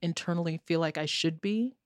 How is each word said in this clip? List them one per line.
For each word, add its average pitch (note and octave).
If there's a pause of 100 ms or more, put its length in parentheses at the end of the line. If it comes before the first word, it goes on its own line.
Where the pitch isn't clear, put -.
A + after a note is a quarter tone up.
internally E3+
feel E3
like D#3
I D#3
should D#3+
be. A3 (100)